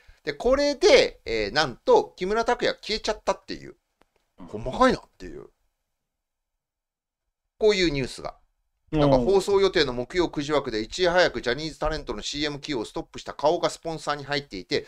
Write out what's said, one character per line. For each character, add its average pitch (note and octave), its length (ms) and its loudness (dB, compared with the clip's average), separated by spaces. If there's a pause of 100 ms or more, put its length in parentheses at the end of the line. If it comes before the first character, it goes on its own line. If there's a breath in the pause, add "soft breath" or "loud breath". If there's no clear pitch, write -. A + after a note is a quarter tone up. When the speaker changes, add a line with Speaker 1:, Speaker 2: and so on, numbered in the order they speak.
(240 soft breath)
Speaker 1:
で、 D3+ 80 -6
こ B3 240 0
れ C#4+ 200 0
で、 B3 500 4
え A2 220 -2
ー、 G2+ 40 -6
な D3+ 140 2
ん A#2+ 100 -8
と、 - 400 2
木 F3+ 100 -6
村 A3 200 -2
拓 A#3+ 180 -2
哉 G#2+ 120 0
消 - 200 -6
え G#3+ 60 -6
ち - 80 -6
ゃ - 20 -2
っ G#3+ 100 -6
た G3 120 -2
っ - 100 -8
て - 100 -12
い C#2 140 -14
う。 B1+ 80 -20 (640)
Speaker 2:
う G2 40 -18
ん。 - 20 -18
Speaker 1:
ほ F#2+ 140 -14
ん A2+ 40 -14
ま A#2 80 -8
か B3+ 160 4
い A#3+ 60 4
な - 60 -4
っ - 20 -18 (160)
て F2+ 80 -16
い E2+ 120 -14
う。 - 120 -18 (2000)
こ G#3+ 120 4
う G#3 60 4
い F#3 100 2
う E3 40 4
ニ C#3+ 120 -2
ュ B2 40 -2
ー - 20 -6
ス - 140 -12
が。 - 160 -12 (560)
Speaker 2:
う D#3 40 2
ん。 - 40 2
Speaker 1:
な D3 60 6
ん C#3 40 6
か C3 60 6
放 F3+ 240 4
送 G3 180 2
予 F#3+ 100 4
定 F3+ 140 2
の C3 80 -2
木 B2 280 -4
曜 D#3+ 100 2
九 D#3+ 120 -6
時 C#3+ 120 -4
枠 C3+ 180 0
で、 A2 80 -2
い A2 80 -4
ち F3+ 180 -2
早 E3+ 260 4
く A#2 100 -6
ジ B2 80 -4
ャ B2 60 2
ニ D#3 120 -6
ー D3+ 60 -8
ズ - 60 -20
タ D3+ 100 -2
レ D#3 80 -4
ン C#3+ 80 -10
ト A#2+ 80 -6
の G#2 80 -8
シ - 160 -8
ー D3 80 -2
エ D3 40 -2
ム C#3+ 120 -10
起 D3+ 100 -8
用 C3 80 -2
を G#2 60 -4
ス - 80 -18
ト E3 80 -8
ッ - 20 -8
プ - 160 -16
し - 60 -16
た - 80 -10
花 D#3 220 2
王 E3 40 -2
が D#3 100 0
ス - 100 -12
ポ E3 140 -8
ン D#3 60 -8
サ D3+ 120 -6
ー C#3+ 40 -2
に C#3+ 80 -12
入 C#3+ 160 -4
っ C#3+ 40 -12
て C#3+ 120 -16
い F#2 80 -10
て、 - 240 -4